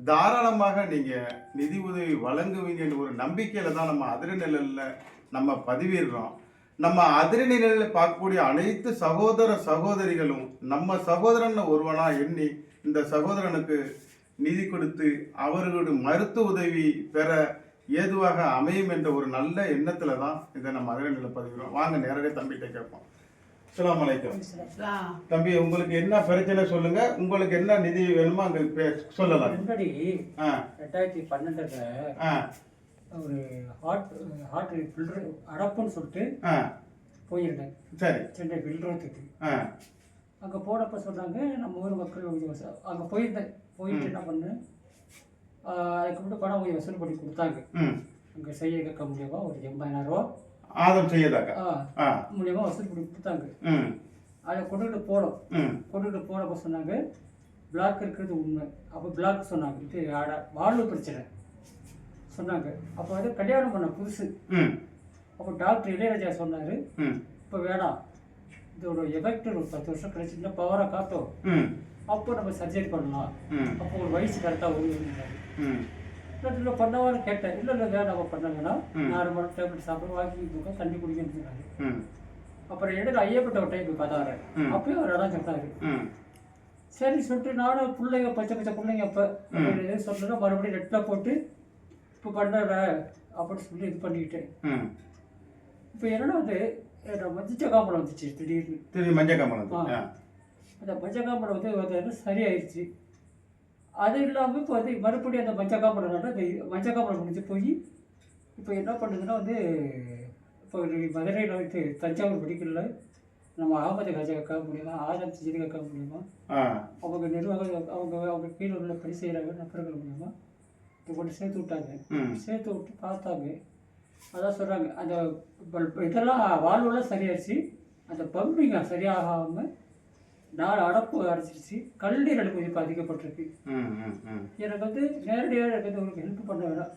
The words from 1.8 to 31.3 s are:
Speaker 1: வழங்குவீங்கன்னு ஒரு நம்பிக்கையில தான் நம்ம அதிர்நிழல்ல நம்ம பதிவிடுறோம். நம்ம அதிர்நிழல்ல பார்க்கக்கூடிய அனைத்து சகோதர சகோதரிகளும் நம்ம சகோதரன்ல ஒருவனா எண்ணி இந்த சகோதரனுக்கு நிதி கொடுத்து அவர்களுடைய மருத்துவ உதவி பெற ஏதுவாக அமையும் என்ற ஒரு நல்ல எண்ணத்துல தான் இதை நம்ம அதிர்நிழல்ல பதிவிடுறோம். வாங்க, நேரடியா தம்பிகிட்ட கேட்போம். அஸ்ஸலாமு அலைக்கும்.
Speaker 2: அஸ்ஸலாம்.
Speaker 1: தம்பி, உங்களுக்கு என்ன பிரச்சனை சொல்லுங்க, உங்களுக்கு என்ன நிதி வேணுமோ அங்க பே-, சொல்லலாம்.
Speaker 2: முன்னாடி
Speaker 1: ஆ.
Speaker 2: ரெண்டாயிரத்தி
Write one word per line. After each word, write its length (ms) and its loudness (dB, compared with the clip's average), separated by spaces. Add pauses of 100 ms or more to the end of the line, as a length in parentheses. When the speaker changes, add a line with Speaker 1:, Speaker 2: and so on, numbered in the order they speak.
Speaker 1:
வழங்குவீங்கன்னு 840 0
ஒரு 160 -4
நம்பிக்கையில 580 -2
தான் 140 0
நம்ம 280 0
அதிர்நிழல்ல 800 -2 (360)
நம்ம 360 2
பதிவிடுறோம். 640 0 (440)
நம்ம 460 8
அதிர்நிழல்ல 680 6
பார்க்கக்கூடிய 460 4
அனைத்து 580 4
சகோதர 600 6
சகோதரிகளும் 1040 2
நம்ம 360 2
சகோதரன்ல 720 6
ஒருவனா 400 4
எண்ணி 400 2 (360)
இந்த 160 4
சகோதரனுக்கு 960 2 (400)
நிதி 300 2
கொடுத்து 640 0
அவர்களுடைய 680 2
மருத்துவ 500 4
உதவி 600 2
பெற 480 4 (280)
ஏதுவாக 540 4
அமையும் 460 2
என்ற 240 2
ஒரு 140 0
நல்ல 380 0
எண்ணத்துல 540 0
தான் 360 -4
இதை 180 -6
நம்ம 220 -4
அதிர்நிழல்ல 400 -2
பதிவிடுறோம். 380 -10
வாங்க, 340 2
நேரடியா 260 0
தம்பிகிட்ட 380 -6
கேட்போம். 300 -12 (680)
அஸ்ஸலாமு 420 2
அலைக்கும். 320 -2 (360)
Speaker 2:
அஸ்ஸலாம். 500 -4
Speaker 1:
தம்பி, 280 4
உங்களுக்கு 380 4
என்ன 260 6
பிரச்சனை 460 6
சொல்லுங்க, 520 4
உங்களுக்கு 380 4
என்ன 220 6
நிதி 340 4
வேணுமோ 300 6
அங்க 160 2
பே-, 500 0
சொல்லலாம். 460 4
Speaker 2:
முன்னாடி 720 -2 (140)
Speaker 1:
ஆ. 260 0 (160)
Speaker 2:
ரெண்டாயிரத்தி 500 -2